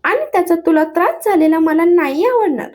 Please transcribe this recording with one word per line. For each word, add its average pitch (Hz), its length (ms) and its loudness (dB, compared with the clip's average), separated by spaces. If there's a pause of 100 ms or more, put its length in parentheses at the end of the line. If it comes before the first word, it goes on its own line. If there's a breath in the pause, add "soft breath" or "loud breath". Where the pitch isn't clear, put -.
आणि 494 300 -2
त्याचा 349 220 0
तुला 320 300 0
त्रास 339 400 -2
झालेला 320 340 2
मला 320 260 2
नाही 330 400 0
आवडणार. 427 500 -2